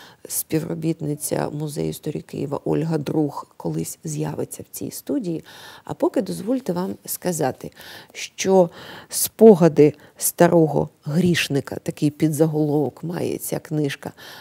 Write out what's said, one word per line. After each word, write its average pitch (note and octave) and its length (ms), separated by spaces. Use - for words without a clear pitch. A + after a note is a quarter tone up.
співробітниця D#3+ 1200
Музею D#3 380
історії D#3 340
Києва - 420
Ольга D#3 340
Друг D3 480
колись D#3+ 480
з'явиться D3+ 580
в - 140
цій - 140
студії. G#3+ 540
А - 100
поки D4 280
дозвольте F#3 500
вам F#3 220
сказати, D3+ 640
що F#3+ 580
спогади D#3+ 880
старого D#3+ 720
грішника, D3+ 800
такий - 280
підзаголовок D3+ 920
має D#3+ 340
ця - 200
книжка D3+ 540